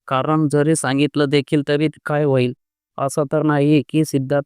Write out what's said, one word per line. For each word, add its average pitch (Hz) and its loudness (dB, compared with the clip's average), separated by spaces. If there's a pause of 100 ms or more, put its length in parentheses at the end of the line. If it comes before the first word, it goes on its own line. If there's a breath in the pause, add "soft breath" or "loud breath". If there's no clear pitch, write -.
कारण 147 0
जरी 147 0
सांगितलं 143 0
देखील 147 0
तरी 147 0 (160)
काय 147 -2
होईल? 127 0 (440)
असं 139 -2
तर 151 0
नाही 147 2
की 156 0
सिद्धार्थ 143 -2